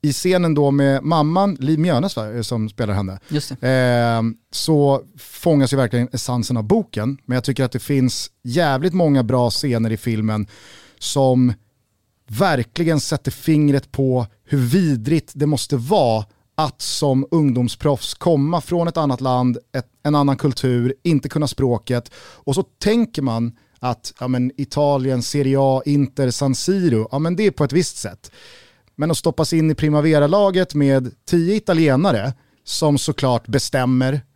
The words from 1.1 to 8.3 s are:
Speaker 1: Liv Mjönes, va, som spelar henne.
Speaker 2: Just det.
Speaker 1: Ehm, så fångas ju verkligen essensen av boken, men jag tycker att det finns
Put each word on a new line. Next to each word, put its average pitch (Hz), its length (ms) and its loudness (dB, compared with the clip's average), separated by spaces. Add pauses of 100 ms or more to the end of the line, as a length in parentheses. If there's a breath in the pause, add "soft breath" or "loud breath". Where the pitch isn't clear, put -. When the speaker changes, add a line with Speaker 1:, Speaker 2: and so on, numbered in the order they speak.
Speaker 1:
Liv 151 200 0
Mjönes, 143 360 0
va, 110 280 -6
som 110 260 -4
spelar 104 240 -4
henne. 98 260 -4 (100)
Speaker 2:
Just 147 320 -4
det. 127 60 -2
Speaker 1:
Ehm, 120 680 2 (160)
så 143 500 2 (180)
fångas 143 540 0
ju 135 40 0
verkligen 123 360 0
essensen 123 440 -4
av 110 60 -2
boken, 135 600 -2
men 127 100 -4
jag 123 80 -2
tycker 135 200 -2
att 123 80 -2
det 123 80 -6
finns 131 520 -2 (120)